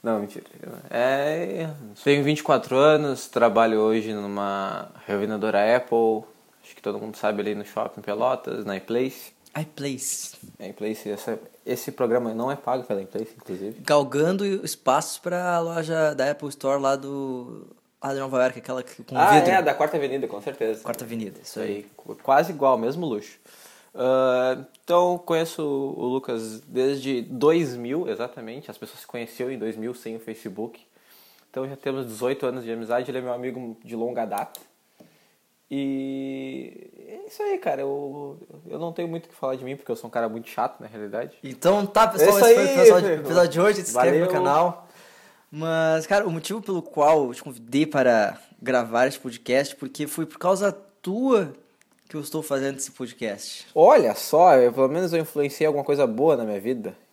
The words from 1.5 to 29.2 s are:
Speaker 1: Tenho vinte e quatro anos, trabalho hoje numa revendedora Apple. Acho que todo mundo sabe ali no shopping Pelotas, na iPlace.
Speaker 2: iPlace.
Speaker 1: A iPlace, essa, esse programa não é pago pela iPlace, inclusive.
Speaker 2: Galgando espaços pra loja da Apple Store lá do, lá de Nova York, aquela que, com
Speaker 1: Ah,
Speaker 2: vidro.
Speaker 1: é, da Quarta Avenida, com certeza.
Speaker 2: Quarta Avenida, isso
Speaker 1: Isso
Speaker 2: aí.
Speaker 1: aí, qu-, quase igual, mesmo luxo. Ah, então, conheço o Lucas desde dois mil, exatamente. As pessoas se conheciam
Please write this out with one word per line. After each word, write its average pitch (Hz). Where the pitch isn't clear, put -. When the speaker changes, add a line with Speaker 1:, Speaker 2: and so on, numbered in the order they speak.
Speaker 1:
Tenho 143
vinte 147
e -
quatro 131
anos, 147
trabalho 113
hoje 110
numa 101
revendedora 104
Apple. 113
Acho -
que -
todo 104
mundo 107
sabe 104
ali 104
no 101
shopping -
Pelotas, 113
na 98
iPlace. 123
Speaker 2:
iPlace. 143
Speaker 1:
A -
iPlace, 107
essa, 110
esse 123
programa 120
não 120
é 143
pago 127
pela 101
iPlace, 104
inclusive. 98
Speaker 2:
Galgando 147
espaços 151
pra 175
loja 160
da 135
Apple 143
Store 139
lá 135
do, 135
lá 139
de 139
Nova 135
York, 127
aquela 127
que, -
com 131
Speaker 1:
Ah, 170
Speaker 2:
vidro. 180
Speaker 1:
é, 190
da 170
Quarta 156
Avenida, 135
com 104
certeza. 110
Speaker 2:
Quarta -
Avenida, 113
isso -
Speaker 1:
Isso -
Speaker 2:
aí. 95
Speaker 1:
aí, 101
qu-, -
quase 156
igual, 135
mesmo 139
luxo. -
Ah, 131
então, 180
conheço 165
o 139
Lucas 117
desde 131
dois 135
mil, 123
exatamente. 117
As 104
pessoas -
se -
conheciam 123